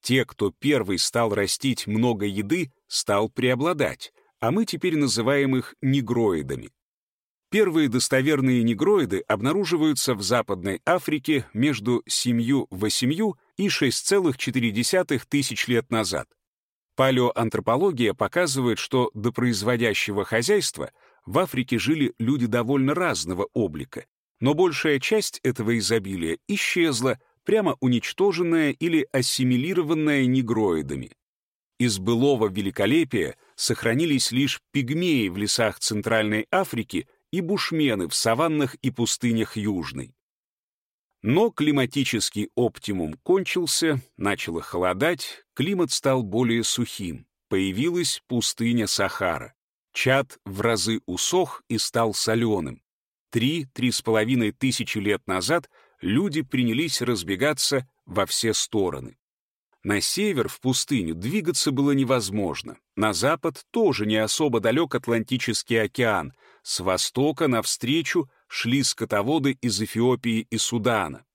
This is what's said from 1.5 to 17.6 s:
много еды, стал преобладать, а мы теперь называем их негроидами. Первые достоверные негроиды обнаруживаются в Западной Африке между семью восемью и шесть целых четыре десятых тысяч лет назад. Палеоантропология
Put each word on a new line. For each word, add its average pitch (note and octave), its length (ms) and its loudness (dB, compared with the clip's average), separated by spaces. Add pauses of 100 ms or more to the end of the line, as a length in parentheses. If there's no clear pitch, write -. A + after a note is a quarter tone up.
много A2 380 0
еды, G#2 460 -2 (160)
стал G#2+ 420 0
преобладать, B2+ 800 0 (280)
а A#2 120 0
мы G#3+ 140 2
теперь E3+ 320 -2
называем C3+ 580 2
их - 260 -4
негроидами. G#2+ 880 0 (800)
Первые E3+ 380 4
достоверные C3 760 2
негроиды A#2+ 640 2
обнаруживаются D3+ 880 0
в G2 80 -8
Западной F#2+ 600 0
Африке D3+ 680 0
между A#2+ 540 0
семью A#2+ 640 0
восемью C3 680 0 (200)
и G3 120 0
шесть - 380 0
целых F3+ 300 2
четыре A#2 340 -2
десятых B2 560 0
тысяч C3+ 400 -2
лет A#2 240 0
назад. F2 360 -2 (680)
Палеоантропология B2 1160 2